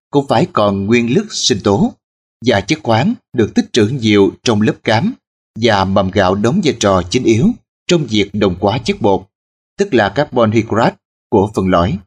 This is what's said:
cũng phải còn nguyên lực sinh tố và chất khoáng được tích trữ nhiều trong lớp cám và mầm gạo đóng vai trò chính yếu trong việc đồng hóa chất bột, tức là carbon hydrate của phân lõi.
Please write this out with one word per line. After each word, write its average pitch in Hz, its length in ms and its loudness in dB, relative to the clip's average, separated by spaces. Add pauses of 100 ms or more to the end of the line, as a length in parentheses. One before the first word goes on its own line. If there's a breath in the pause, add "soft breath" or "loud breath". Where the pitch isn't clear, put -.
(100)
cũng 143 180 0
phải 123 240 0
còn 101 340 0
nguyên 120 280 0
lực 202 160 0
sinh - 340 -4
tố 139 280 2 (540)
và 107 140 2
chất 151 220 -4
khoáng 123 320 0 (180)
được 107 220 -2
tích - 180 -2
trữ 107 140 2
nhiều 107 460 2 (100)
trong 107 200 0
lớp 156 120 0 (100)
cám 135 300 0 (460)
và 104 240 2
mầm 95 260 0
gạo 95 240 2
đóng 117 300 0
vai 117 160 0
trò 95 300 2
chính 127 140 -2
yếu 117 260 2 (360)
trong 160 200 0
việc 107 260 -2
đồng 104 280 0
hóa 98 180 0
chất 101 220 -4
bột, 98 260 0 (520)
tức 101 160 -2
là 107 140 2
carbon 123 420 0
hydrate 113 460 0 (340)
của 98 240 2
phân 95 140 -2
lõi. 92 380 0